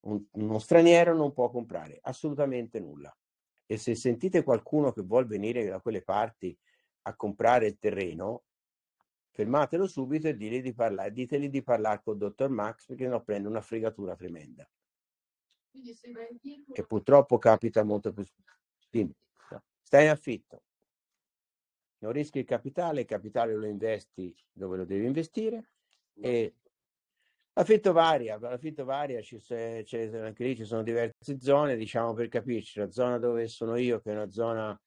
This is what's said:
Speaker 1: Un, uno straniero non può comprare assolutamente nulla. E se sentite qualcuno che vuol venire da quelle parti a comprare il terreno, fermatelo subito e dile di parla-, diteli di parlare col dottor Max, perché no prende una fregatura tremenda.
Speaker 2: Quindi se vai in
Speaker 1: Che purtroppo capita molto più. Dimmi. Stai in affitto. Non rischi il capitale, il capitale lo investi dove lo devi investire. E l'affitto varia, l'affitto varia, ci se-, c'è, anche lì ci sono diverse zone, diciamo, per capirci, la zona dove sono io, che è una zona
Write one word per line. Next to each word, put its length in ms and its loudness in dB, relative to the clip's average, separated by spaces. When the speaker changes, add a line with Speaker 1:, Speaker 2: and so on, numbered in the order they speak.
Speaker 1:
Un, 300 -4
uno 280 -2
straniero 540 8
non 200 2
può 160 0
comprare 520 -10
assolutamente 760 -4
nulla. 360 -14
E 120 -4
se 180 -2
sentite 480 0
qualcuno 480 2
che 100 -8
vuol 260 2
venire 380 -4
da 140 -6
quelle 220 -6
parti 560 -4
a 120 -8
comprare 520 2
il 100 -4
terreno, 680 -4
fermatelo 560 0
subito 400 -4
e 80 -2
dile 260 -6
di 120 -6
parla-, 360 -2
diteli 400 -4
di 120 -4
parlare 420 0
col 140 -4
dottor 320 -2
Max, 380 -4
perché 200 -8
no 160 -2
prende 240 -4
una 140 -4
fregatura 540 -6
tremenda. 520 -16
Speaker 2:
Quindi 240 -20
se 180 -20
vai 300 -14
in 300 -14
Speaker 1:
Che 140 -8
purtroppo 520 4
capita 460 4
molto 280 -2
più. 140 -10
Dimmi. 240 -2
Stai 240 8
in 40 8
affitto. 540 -4
Non 120 -4
rischi 260 -4
il 60 -4
capitale, 560 -4
il 40 -2
capitale 480 -2
lo 120 -4
investi 680 -6
dove 260 -8
lo 80 -6
devi 200 -2
investire. 680 -4
E 340 -2
l'affitto 380 6
varia, 460 4
l'affitto 480 -8
varia, 360 -4
ci 180 -16
se-, 460 -6
c'è, 240 -6
anche 240 -8
lì 120 0
ci 80 -10
sono 200 -2
diverse 560 -2
zone, 360 4
diciamo, 380 -2
per 160 -4
capirci, 500 -4
la 120 -4
zona 260 0
dove 300 -2
sono 280 -4
io, 240 0
che 120 -8
è 20 -4
una 180 -6
zona 560 -4